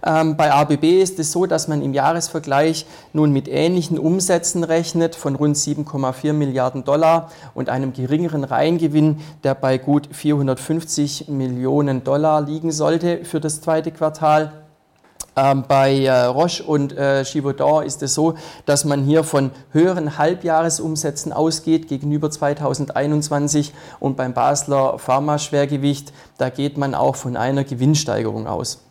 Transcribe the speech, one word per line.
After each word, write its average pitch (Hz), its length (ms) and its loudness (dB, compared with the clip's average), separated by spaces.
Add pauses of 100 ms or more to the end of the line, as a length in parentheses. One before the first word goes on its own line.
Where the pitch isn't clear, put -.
Ähm, 160 320 2
bei 151 160 4
A 147 120 6
B 147 120 2
B 165 240 4
ist 185 200 0
es 151 100 -2
so, 180 160 0
dass 165 220 -2
man 147 140 0
im 139 120 -2
Jahresvergleich 156 880 0 (280)
nun 151 200 4
mit 139 140 0
ähnlichen 160 500 0
Umsätzen 170 680 0
rechnet 165 500 0
von 139 220 -4
rund 147 200 2
sieben 147 280 -4
Komma 135 280 -4
vier 151 200 -2
Milliarden 131 500 0
Dollar 160 480 2 (240)
und 131 140 -4
einem 131 240 -2
geringeren 151 500 -2
Reingewinn, 151 760 2 (240)
der 135 100 2
bei 131 240 0
gut 143 320 0
vierhundertfünfzig 147 1160 -2
Millionen 131 760 -2
Dollar 151 380 2
liegen 156 320 -4
sollte 165 520 0
für 160 140 -6
das 151 220 -4
zweite 160 320 -2
Quartal. 156 600 0 (840)
Ähm, 135 320 2
bei, 135 340 4
äh, 131 260 4
Roche 151 380 0
und, 143 320 0
äh, 139 280 2
Givaudan 143 600 0
ist 139 180 -8
es 135 120 -2
so, 160 200 2 (320)
dass 143 180 2
man 143 200 0
hier 156 180 4
von 139 280 0 (200)
höheren 160 480 2
Halbjahresumsätzen 160 1120 0
ausgeht 160 540 0
gegenüber 147 440 -2
zweitausendeinundzwanzig. 147 1400 -2 (280)
Und 135 160 -2
beim 127 160 -4
Basler 135 680 0
Pharma-Schwergewicht, 143 1120 -2 (260)
da 131 120 -2
geht 143 260 -4
man 139 180 -2
auch 131 200 2
von 123 220 -6
einer 135 260 0
Gewinnsteigerung 120 840 0
aus. - 420 -6